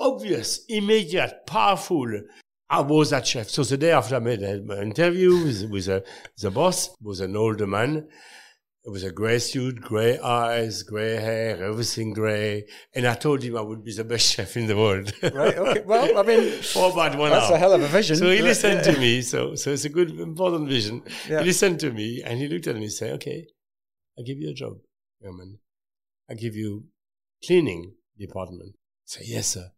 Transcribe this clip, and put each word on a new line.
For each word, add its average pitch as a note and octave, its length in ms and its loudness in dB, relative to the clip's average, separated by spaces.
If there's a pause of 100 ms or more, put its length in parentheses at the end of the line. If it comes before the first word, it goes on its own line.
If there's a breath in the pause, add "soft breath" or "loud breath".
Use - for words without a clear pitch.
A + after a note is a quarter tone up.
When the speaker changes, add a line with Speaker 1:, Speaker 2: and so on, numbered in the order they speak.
Speaker 1:
obvious, G#3 680 -2
immediate, G3+ 760 0
powerful. F3 640 2 (600 loud breath)
I D#3 120 2
was D3 300 4
that C3 160 0
chef. A#2 240 -4
So D3 120 0
the B2+ 140 0
day D#3+ 160 4
after B2+ 240 2
I - 20 0
made G#2+ 240 -2
a, G2 200 -4
my G2+ 200 -8
interview F3 480 2 (140)
with, A2 260 -2
with F#2+ 160 -4
the, F#2+ 180 0 (340 loud breath)
the G2+ 120 -2
boss, E3+ 400 0 (100)
was G2+ 200 -8
an F#2+ 160 -4
older G#2+ 320 0
man. C3+ 400 -2 (760 loud breath)
It A#2 60 -14
was G2 140 -10
a F#2+ 80 -6
gray A2 260 0
suit, B2 440 -4
gray A#2 360 2
eyes, A#2 640 -2
gray A2 340 -4
hair, A2 460 -2
everything A2 520 -4
gray. G#2+ 500 -2 (300 loud breath)
And B2 120 0
I A#2+ 80 2
told C#3 280 0
him A#2 140 -6
I A2 40 -4
would G#2+ 240 -10
be A2+ 100 -12
the A2+ 100 -6
best A2+ 220 0
<laughs> - 80 2
chef G2+ 220 -6
in A#2 100 -2
the G#2 100 2
world. G#2 360 2 (100)
Speaker 2:
Right, - 360 2
okay. G#3 260 0
Well, A#3+ 340 4
I G3 40 4
mean, A3+ 300 4
Speaker 1:
<laughs> - 100 -10
For F#3 300 4
about D3+ 260 0
one D3 120 2
Speaker 2:
that's G#3 200 6
Speaker 1:
hour. E3+ 60 6
Speaker 2:
a - 20 4
hell F#3+ 160 6
of - 80 4
a - 60 0
vision. E3 280 2
Speaker 1:
So F3+ 140 4
he F#3+ 80 6
Speaker 2:
Yeah, A3+ 60 4
Speaker 1:
listened G3+ 420 4
Speaker 2:
yeah. E3+ 60 6
Speaker 1:
to C#3+ 80 4
me. B2 220 4
So, B2+ 340 -4
so C#3 160 -4
it's C#3 120 -4
a D3 60 -4
good, D#3+ 300 0
important E3 480 -2
vision. A#2+ 340 -2 (260 loud breath)
Speaker 2:
Yeah. D#3 120 0
Speaker 1:
He D#3+ 60 0
listened F3+ 340 2
to C#3+ 120 -2
me A2+ 320 -6
and A#2+ 140 -6
he C#3+ 100 -4
looked E3+ 180 -6
at B2 100 -4
me G#2+ 80 -8
and G#2 80 -8
said, - 220 -6
"Okay, - 320 -10 (680)
I'll B2 80 -14
give C3+ 140 -10
you D3+ 120 -8
a C#3 40 -12
job, A#2 240 -12 (420)
young F#2+ 160 -16
man. F#2+ 220 -20 (720)
I'll A#2 60 -12
give G#2+ 200 -8
you G#2+ 280 -8 (600)
cleaning G2+ 500 0 (240)
department." F#2 560 -12
I - 320 -20
said, - 200 -16
"Yes, A2+ 220 -6
sir. F2+ 300 -8